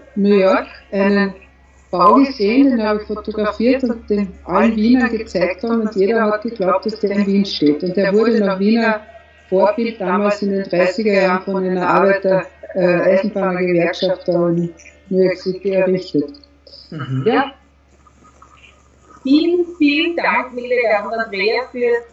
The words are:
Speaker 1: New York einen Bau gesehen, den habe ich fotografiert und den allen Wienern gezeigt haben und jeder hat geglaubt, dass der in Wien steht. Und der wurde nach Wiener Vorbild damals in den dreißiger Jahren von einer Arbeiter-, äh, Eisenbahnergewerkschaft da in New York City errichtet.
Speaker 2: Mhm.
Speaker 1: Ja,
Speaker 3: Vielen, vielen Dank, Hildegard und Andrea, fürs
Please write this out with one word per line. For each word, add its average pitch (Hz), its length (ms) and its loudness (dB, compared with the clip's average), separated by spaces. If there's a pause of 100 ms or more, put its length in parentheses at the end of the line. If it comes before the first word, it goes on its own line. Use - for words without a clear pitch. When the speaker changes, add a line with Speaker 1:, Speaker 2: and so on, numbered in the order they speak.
(160)
Speaker 1:
New 202 180 4
York 196 320 4 (240)
einen 196 420 0 (600)
Bau 185 220 4
gesehen, 262 560 4
den 226 120 0
habe 214 180 -2
ich 208 60 -14
fotografiert 214 800 -2
und 226 260 -6
den 202 240 -2 (100)
allen 214 300 2
Wienern 226 420 2
gezeigt 180 460 -4
haben 226 200 -2
und 208 120 -4
jeder 220 280 2
hat 208 200 -2
geglaubt, 190 440 -2
dass 214 120 -6
der 196 140 -2
in 202 120 0
Wien 196 200 2
steht. 147 400 0
Und 180 120 -4
der 196 160 2
wurde 220 280 2
nach 196 180 0
Wiener 220 420 0 (480)
Vorbild 208 520 0
damals 202 420 0
in 202 80 -2
den 196 140 -2
dreißiger 185 480 0
Jahren 185 320 2
von 190 200 -4
einer 185 240 -2
Arbeiter-, 190 580 2 (280)
äh, 185 100 0
Eisenbahnergewerkschaft 180 1400 0
da 175 220 0
in 170 260 -2 (360)
New 185 120 2
York 180 140 0
City 190 340 -6
errichtet. 185 640 -2 (580)
Speaker 2:
Mhm. 131 340 -6
Speaker 1:
Ja, 269 280 0 (1700)
Speaker 3:
Vielen, 339 420 2 (120)
vielen 311 380 0
Dank, 208 380 -2
Hildegard 240 520 0
und 214 80 -8
Andrea, 214 480 -2 (100)
fürs 240 400 -2